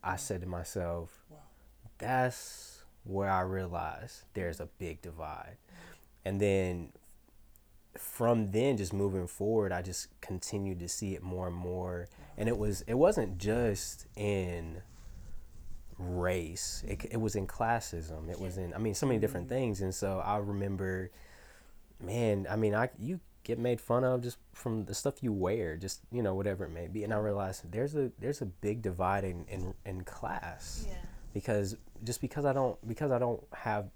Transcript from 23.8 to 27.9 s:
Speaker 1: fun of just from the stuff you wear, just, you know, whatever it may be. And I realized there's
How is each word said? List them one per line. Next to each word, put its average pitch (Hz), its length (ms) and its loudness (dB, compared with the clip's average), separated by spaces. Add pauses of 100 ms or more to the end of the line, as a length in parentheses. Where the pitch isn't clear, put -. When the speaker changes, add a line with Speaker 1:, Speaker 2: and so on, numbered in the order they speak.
Speaker 1:
fun 123 220 4
of 127 180 4
just 120 160 -6 (160)
from 110 320 -2
the 101 80 -6
stuff - 280 0
you 113 120 2
wear, 92 420 2
just, 92 260 -6 (100)
you 120 120 0
know, 98 120 4
whatever 98 300 0
it 80 60 -6
may 85 160 -6
be. 104 160 -2
And 107 100 0
I 107 40 2
realized 101 540 0
there's 139 240 0